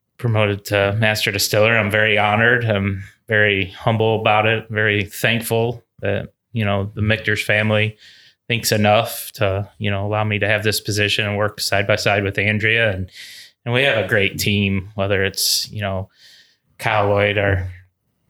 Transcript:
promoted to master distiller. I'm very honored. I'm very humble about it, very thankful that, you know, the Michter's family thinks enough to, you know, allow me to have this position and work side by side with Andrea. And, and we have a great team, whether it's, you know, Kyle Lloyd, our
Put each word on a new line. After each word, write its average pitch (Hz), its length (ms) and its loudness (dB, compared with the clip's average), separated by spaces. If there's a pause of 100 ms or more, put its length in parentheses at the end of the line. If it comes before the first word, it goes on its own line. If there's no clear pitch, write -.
(180)
promoted 107 480 0
to 101 340 2
master 107 320 2
distiller. 107 460 2
I'm 104 140 0
very 107 260 2
honored. 113 480 2
I'm 98 380 0 (240)
very 104 400 2
humble 110 520 0
about 107 260 4
it, 113 240 0
very 104 360 0
thankful 117 800 -2 (160)
that, 101 340 -4 (180)
you 110 140 -2
know, 101 300 -2
the 107 60 -4
Michter's 107 400 0
family 107 560 0 (500)
thinks 117 260 -2
enough 104 600 2
to, 98 440 -2
you 107 120 -4
know, 98 160 -4
allow 107 200 -2
me 104 120 -2
to 101 100 -2
have 104 160 2
this 107 180 0
position 104 440 -2
and 104 120 -2
work 104 240 -4
side 101 260 -2
by 104 80 4
side 101 280 0
with 98 140 -4
Andrea. 107 540 2
And, 92 180 -6 (540)
and 117 100 -4
we 131 100 2
have 117 200 0
a 92 40 -6
great 101 300 0
team, 98 580 0
whether 98 280 0
it's, - 480 -4
you 104 80 -10
know, 98 300 -6 (680)
Kyle 107 320 0
Lloyd, 101 280 2
our 98 320 0 (600)